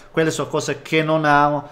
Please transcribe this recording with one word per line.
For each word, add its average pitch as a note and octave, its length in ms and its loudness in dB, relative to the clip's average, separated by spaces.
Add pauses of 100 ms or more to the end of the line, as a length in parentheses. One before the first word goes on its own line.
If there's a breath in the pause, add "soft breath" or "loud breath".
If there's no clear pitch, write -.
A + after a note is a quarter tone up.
quelle D#3+ 220 -2
sono - 160 -4
cose D3 340 -6
che D#3 220 0
non D#3 200 0
amo. D3 480 2